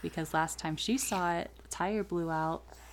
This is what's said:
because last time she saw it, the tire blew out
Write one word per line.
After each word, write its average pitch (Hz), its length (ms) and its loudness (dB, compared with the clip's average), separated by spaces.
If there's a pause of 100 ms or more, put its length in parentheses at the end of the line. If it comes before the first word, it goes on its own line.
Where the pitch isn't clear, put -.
because 160 320 -2
last 160 240 2
time 156 180 -2
she 240 220 2
saw 180 360 2
it, - 180 -2 (100)
the - 60 -16
tire 202 340 0
blew 170 300 0
out 160 320 0 (280)